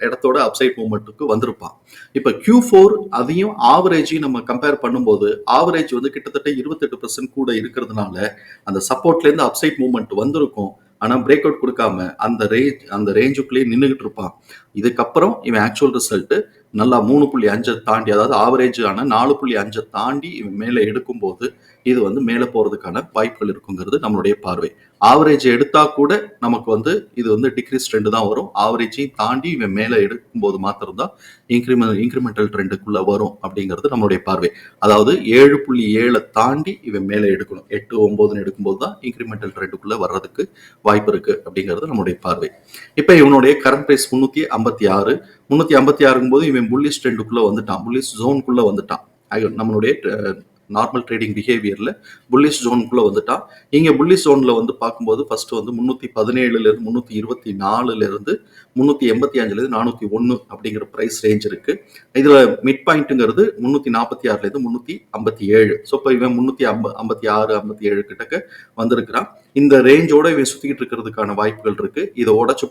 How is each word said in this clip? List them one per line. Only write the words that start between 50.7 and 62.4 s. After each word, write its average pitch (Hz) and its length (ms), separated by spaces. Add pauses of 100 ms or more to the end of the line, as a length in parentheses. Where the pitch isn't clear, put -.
நார்மல் 120 340
ட்ரேடிங் 110 300
பிஹேவியர்ல 104 560 (380)
புல்லிஷ் 143 320
ஜோனுக்குள்ள 120 420
வந்துட்டான். 104 400 (280)
இங்க 156 200
புல்லிஷ் 165 340
ஜோன்ல 135 300
வந்து 113 200
பார்க்கும்போது 113 500
ஃபர்ஸ்ட் - 260
வந்து 110 220
முன்னூத்தி 123 420
பதினேழுல 117 460
இருந்து, 110 220
முன்னூத்தி 113 300
இருபத்தி 110 400
நாலுல 107 500
இருந்து, 104 300 (440)
முன்னூத்தி 143 300
எண்பத்தி 123 300
அஞ்சுல 107 200
இருந்து 127 140
நானூத்தி 113 400
ஒண்ணு 120 280 (100)
அப்படிங்கிற 104 420
பிரைஸ் 113 300
ரேஞ்ச் 107 260
இருக்கு. 104 260 (420)
இதுல 139 200 (280)